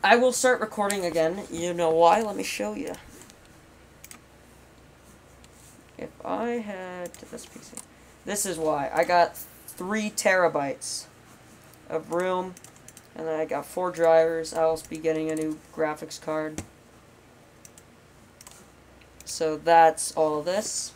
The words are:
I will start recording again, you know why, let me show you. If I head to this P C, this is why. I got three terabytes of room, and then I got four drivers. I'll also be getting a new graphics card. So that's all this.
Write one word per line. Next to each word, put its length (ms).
I 120
will 180
start 260
recording 460
again, 460
you 240
know 160
why, 300
let 140
me 80
show 300
you. 200
If 120
I 280
head 600
to 180
this 140
P 140
C, 180
this 220
is 100
why. 340
I 120
got 340
three 720
terabytes 960
of 240
room, 440
and 120
then 120
I 60
got 200
four 260
drivers. 600
I'll 160
also 200
be 80
getting 320
a 60
new 240
graphics 440
card. 420
So 320
that's 560
all 280
this. 540